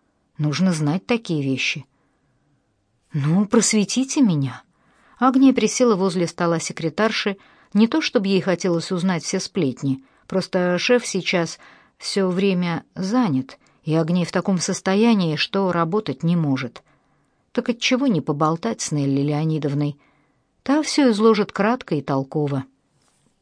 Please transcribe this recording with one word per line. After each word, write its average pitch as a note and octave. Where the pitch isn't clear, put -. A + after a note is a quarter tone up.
"Нужно D3+
знать D#3
такие F3+
вещи". C3+
"Ну, D#3+
просветите A3+
меня". D3
Агния C4
присела A3+
возле F3+
стола E3+
секретарши, G3
не G#3+
то D#4+
чтобы G3+
ей G3
хотелось F3
узнать F3+
все -
сплетни, C3+
просто F3+
шеф B3
сейчас F3
всё F#3+
время F3+
занят — F#3
И D3+
Агния E3
в -
таком F#3
состоянии, F#3+
что G3
работать E3+
не E3
может. C3+
Так -
отчего B3
не F#3+
поболтать D#3+
с -
Нелли C#3
Леонидовной? D3
Та D4
всё C#4+
изложит G#3+
кратко G#3+
и C#3+
толково. C#3